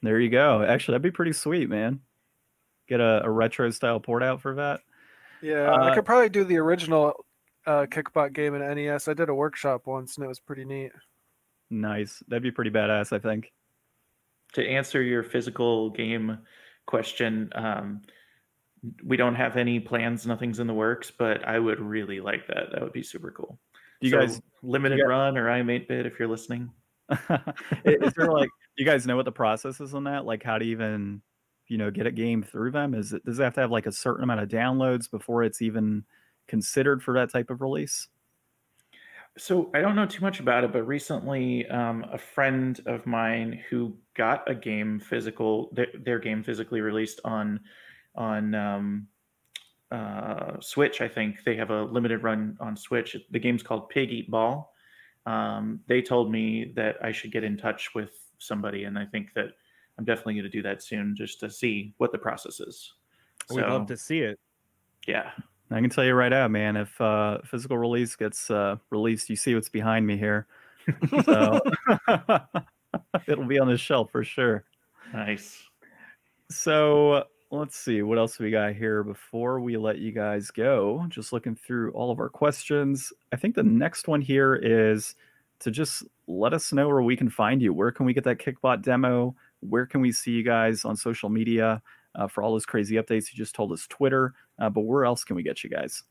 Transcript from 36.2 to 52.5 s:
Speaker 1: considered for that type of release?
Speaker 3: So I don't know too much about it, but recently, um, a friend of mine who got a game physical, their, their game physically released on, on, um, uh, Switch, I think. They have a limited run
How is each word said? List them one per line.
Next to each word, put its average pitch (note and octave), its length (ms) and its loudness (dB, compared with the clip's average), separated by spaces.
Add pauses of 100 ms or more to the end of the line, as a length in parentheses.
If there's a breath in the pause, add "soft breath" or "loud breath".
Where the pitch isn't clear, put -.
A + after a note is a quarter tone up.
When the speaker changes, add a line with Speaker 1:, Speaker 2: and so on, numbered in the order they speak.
Speaker 1:
considered C3 560 0
for B2+ 120 -2
that B2+ 180 2
type B2 180 -2
of B2+ 120 -6
release? C#3+ 460 -4 (1300 loud breath)
Speaker 3:
So - 380 0
I D3 60 4
don't G3+ 160 2
know G#3 100 2
too F#3 160 -6
much F#3+ 160 -2
about B2 240 2
it, A#2 100 0
but A2+ 140 0
recently, C3+ 840 -4
um, A#2 440 -2
a C3 60 -8
friend C3 680 -2
of A#2 180 -4
mine A2+ 640 -2
who A#2+ 280 -4 (180)
got A#2+ 340 0
a C3+ 60 -2
game G#2+ 460 -4
physical, A2 720 -2
their, B2 160 0 (160)
their A#2+ 160 0
game A2 240 -4
physically A2+ 360 -4
released G#2+ 440 -2
on, G#2+ 340 -2 (560 loud breath)
on, G#2+ 400 -2
um, G2+ 540 -4 (800)
uh, G#2+ 720 -8
Switch, - 400 0
I A#2+ 80 -2
think. G#2+ 360 -4
They A#2 120 0
have A2 140 -4
a G#2+ 120 0
limited A2+ 400 -2
run G#2+ 380 -2